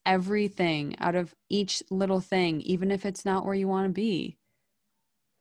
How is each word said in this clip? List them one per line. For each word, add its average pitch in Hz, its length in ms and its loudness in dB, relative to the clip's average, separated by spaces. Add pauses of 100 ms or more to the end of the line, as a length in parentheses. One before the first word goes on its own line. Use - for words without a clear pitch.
everything 185 920 0
out 175 140 0
of 180 200 -2 (160)
each 196 400 -2
little 190 300 2
thing, 175 420 0
even 185 280 0
if 196 140 -2
it's 196 220 -6
not 190 180 0
where 196 100 -2
you 190 140 0
wanna 190 220 0
be. 190 480 -2 (1040)